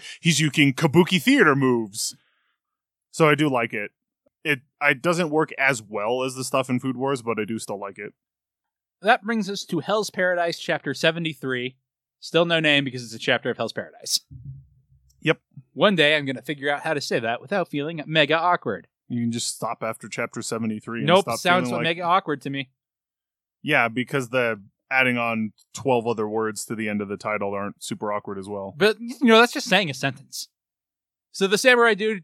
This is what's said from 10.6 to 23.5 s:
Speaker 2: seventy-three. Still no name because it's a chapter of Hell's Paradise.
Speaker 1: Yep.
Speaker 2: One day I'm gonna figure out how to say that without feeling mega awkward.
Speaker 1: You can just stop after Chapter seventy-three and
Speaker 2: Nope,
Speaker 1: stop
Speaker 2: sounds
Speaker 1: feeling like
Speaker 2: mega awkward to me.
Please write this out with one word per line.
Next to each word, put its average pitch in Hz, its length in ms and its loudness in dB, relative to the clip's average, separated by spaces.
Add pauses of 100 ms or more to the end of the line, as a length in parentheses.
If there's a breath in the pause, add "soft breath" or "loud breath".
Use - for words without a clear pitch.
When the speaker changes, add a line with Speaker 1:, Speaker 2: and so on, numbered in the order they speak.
Speaker 2:
seventy-three. 135 800 -2 (440)
Still 170 260 2
no 170 140 2
name 147 240 4
because 127 200 -6
it's 110 100 -14
a 113 60 -12
chapter 127 320 0
of 117 60 -6
Hell's 113 160 -4
Paradise. - 480 -6 (1000)
Speaker 1:
Yep. - 180 0 (340)
Speaker 2:
One 190 220 4
day 151 200 4
I'm 143 100 -2
gonna 135 160 -6
figure 143 300 -6
out 143 100 -2
how 160 120 -2
to 143 80 -2
say 165 180 -2
that 117 220 -4
without 180 280 -4
feeling 151 380 -6
mega 156 300 4
awkward. 165 500 0 (220)
Speaker 1:
You 120 120 -4
can 117 100 0
just 117 240 -6
stop 113 280 -6
after 113 240 -8
Chapter 117 340 -6
seventy-three 113 600 -6
and 139 60 0
Speaker 2:
Nope, 180 180 6
Speaker 1:
stop 113 140 -4
Speaker 2:
sounds - 300 2
Speaker 1:
feeling 120 140 -2
like 165 60 0
Speaker 2:
mega 170 120 -4
awkward 170 400 0
to - 80 -10
me. 139 200 -8 (920)